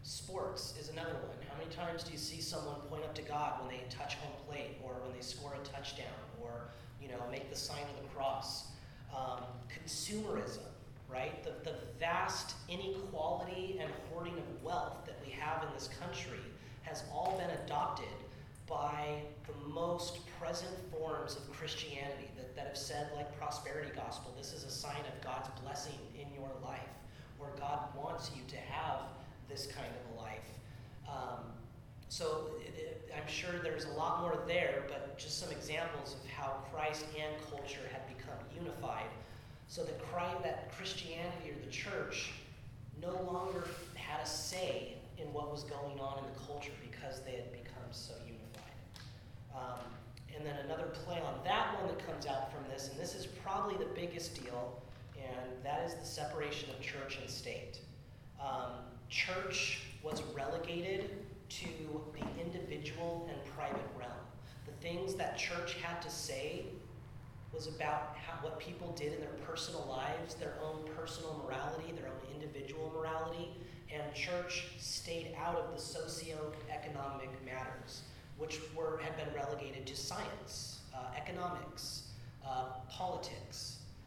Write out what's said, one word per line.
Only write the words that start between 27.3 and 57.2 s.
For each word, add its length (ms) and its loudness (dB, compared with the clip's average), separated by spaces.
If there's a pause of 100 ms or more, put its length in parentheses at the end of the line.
or, 100 -4 (100)
"God 360 2
wants 400 0
you 120 -4
to 100 -4
have 440 2 (480)
this 180 -2
kind 200 -2
of 300 -4
a 40 -4
life." 280 -4 (580)
Um, 360 -2 (640)
so 440 2 (100)
it, 180 -4
it, 360 -4
I'm 140 -2
sure 220 2 (100)
there's 240 4
a 60 0
lot 300 6
more 260 6
there, 400 8
but 300 -2
just 220 0
some 120 0
examples 720 0
of 60 -6
how 220 0 (220)
Christ 320 4 (140)
and 140 2 (180)
culture 300 -2 (100)
have 160 -4 (100)
become 200 -4 (180)
unified, 520 0 (600)
so 160 0
that 180 0 (100)
Christ, 320 4
that 320 2
Christianity 760 0
or 140 -4
the 60 -4
church 600 2 (720)
no 100 2 (120)
longer 420 2 (300)
had 260 0
a 40 2
say 680 2 (240)
in 160 -2
what 180 2
was 120 -2
going 360 -2
on 200 2
in 40 -2 (100)
the 140 -6
culture 240 -2 (180)
because 320 -4
they 120 -4
had 180 -2
become 400 -6
so 220 -6 (120)
unified. 140 -6 (1160)
Um, 240 -2 (560)
and 100 -2
then 100 2 (100)
another 200 0 (200)
play 160 2
on 220 2
that 360 6
one 80 4
that 200 2
comes 180 0
out 260 4
from 200 -2
this, 180 -2
and 100 -4
this 140 0
is 140 -2
probably 500 4
the 160 4
biggest 500 0
deal, 380 0 (340)
and 360 -2 (120)
that 220 4
is 100 2
the 100 -4
separation 640 2
of 100 -4
church 400 0